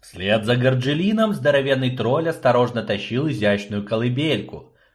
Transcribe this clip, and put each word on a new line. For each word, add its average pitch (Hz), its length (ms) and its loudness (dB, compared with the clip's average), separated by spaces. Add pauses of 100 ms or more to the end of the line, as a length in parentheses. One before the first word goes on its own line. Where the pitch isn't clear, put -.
Вслед 101 440 -2
за 120 120 2
Горджелином 147 760 2
здоровенный 135 640 0
тролль 139 320 0
осторожно 120 540 2
тащил 110 460 -4
изящную 104 560 -2
колыбельку. 123 880 -4 (200)